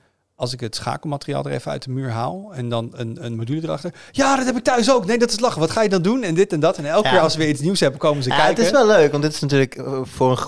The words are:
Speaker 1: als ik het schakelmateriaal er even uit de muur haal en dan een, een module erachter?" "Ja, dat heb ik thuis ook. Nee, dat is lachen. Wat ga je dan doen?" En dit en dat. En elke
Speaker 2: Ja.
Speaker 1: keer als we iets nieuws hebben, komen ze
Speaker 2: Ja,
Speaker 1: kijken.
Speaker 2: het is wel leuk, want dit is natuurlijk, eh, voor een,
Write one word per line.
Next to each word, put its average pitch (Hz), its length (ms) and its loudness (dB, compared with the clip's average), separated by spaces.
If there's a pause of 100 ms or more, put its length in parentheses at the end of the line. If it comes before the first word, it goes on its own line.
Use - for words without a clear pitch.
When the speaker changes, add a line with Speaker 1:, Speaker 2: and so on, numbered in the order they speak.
(340)
Speaker 1:
als 127 180 -6
ik 123 80 -12
het 120 140 -8
schakelmateriaal 143 680 -6
er 143 80 -8
even 135 200 -6
uit 139 100 -8
de 135 80 -12
muur 131 200 -6
haal 170 440 -6
en 123 140 -8
dan 117 260 -4
een, 113 300 -10
een 117 120 -8
module 127 260 -6
erachter?" 160 300 -8 (200)
"Ja, 269 240 2
dat 262 100 -2
heb 254 100 -2
ik - 80 -6
thuis 247 280 2
ook. 226 140 2
Nee, 233 120 0
dat 233 120 2
is 208 100 -4
lachen. 233 200 0
Wat 160 100 2
ga 226 120 2
je 214 60 4
dan 185 140 2
doen?" 240 200 0
En 170 120 -2
dit 180 180 2
en 156 80 0
dat. 170 180 2
En 151 80 -8
elke 185 200 2
Speaker 2:
Ja. - 60 2
Speaker 1:
keer 175 100 6
als 160 140 2
we 156 120 0
iets 147 120 -2
nieuws 180 200 0
hebben, 139 200 0
komen 147 220 0
ze 123 60 -4
Speaker 2:
Ja, 135 80 0
Speaker 1:
kijken. 156 180 4
Speaker 2:
het 233 100 2
is 175 60 2
wel 262 160 6
leuk, 180 240 6
want 147 120 -2
dit 151 100 0
is - 80 -10
natuurlijk, 135 340 2
eh, 131 300 -6
voor 127 260 0
een, 127 60 2 (120)